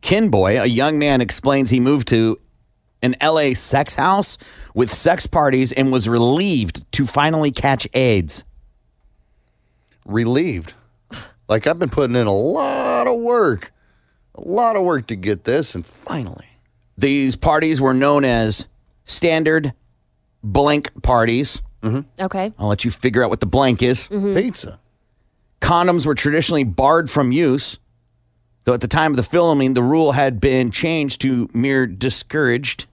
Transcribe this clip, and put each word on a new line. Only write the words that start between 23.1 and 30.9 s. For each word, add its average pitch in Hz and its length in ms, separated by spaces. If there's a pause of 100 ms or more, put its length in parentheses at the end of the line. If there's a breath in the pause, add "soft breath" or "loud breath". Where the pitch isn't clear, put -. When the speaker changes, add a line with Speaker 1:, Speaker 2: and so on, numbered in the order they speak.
Speaker 1:
out 110 60
what 107 100
the 120 60
blank 127 380
is. 127 260
Speaker 3:
Mm-hmm. 202 260
Speaker 2:
Pizza. 202 440 (800)
Speaker 1:
Condoms 175 480
were 147 80
traditionally 147 480
barred 135 460
from 131 220
use, 139 460 (840)
though 123 100
at 120 80
the 120 60
time 160 240
of 131 60
the 120 60
filming, 151 500
the 123 100
rule 151 280
had 135 280
been 131 300
changed 156 520